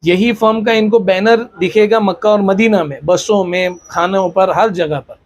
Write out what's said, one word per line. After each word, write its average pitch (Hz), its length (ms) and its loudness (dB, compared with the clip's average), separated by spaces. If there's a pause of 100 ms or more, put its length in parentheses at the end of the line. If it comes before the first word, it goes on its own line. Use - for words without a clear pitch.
यही 185 320 0
फर्म 220 300 0
का 226 100 0
इनको 220 260 2
बैनर 214 480 0 (100)
दिखेगा 208 440 2
मक्का 202 280 -2
और 208 120 2
मदीना 196 420 2
में, 139 200 -10
बसों 185 400 0
में, 180 320 -4 (100)
खानों 185 440 -2
पर, 185 220 0
हर 202 200 0
जगह 160 280 -4
पर। - 260 -20